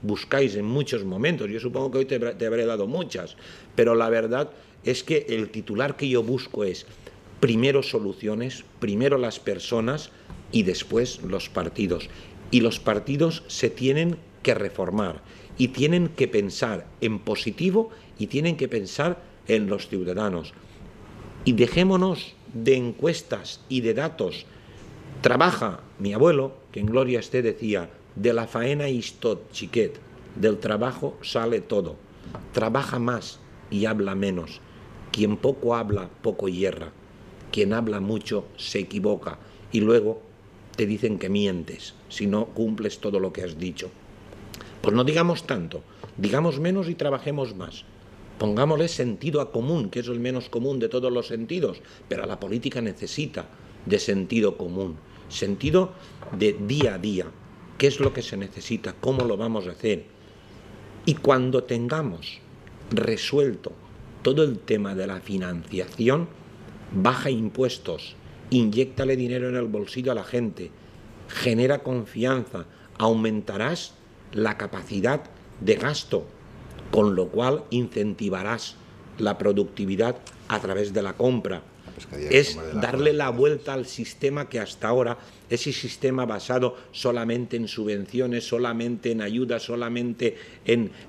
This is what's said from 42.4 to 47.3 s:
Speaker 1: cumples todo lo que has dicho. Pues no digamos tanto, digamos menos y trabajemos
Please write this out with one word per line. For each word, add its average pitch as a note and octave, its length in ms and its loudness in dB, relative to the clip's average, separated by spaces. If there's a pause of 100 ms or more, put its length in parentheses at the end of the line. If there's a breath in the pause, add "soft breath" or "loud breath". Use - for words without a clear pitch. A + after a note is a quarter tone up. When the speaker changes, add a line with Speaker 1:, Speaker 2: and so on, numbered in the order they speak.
Speaker 1:
cumples A2 540 -2
todo G2+ 200 0
lo F#2+ 120 -2
que F2+ 100 -10
has E2 160 -8
dicho. F2+ 320 -8 (880 loud breath)
Pues G#2 140 4
no B2 100 6
digamos E3 420 4
tanto, E2+ 360 -4 (340 loud breath)
digamos C3+ 440 2
menos F3+ 280 0
y F3 60 -2
trabajemos C#3 600 -2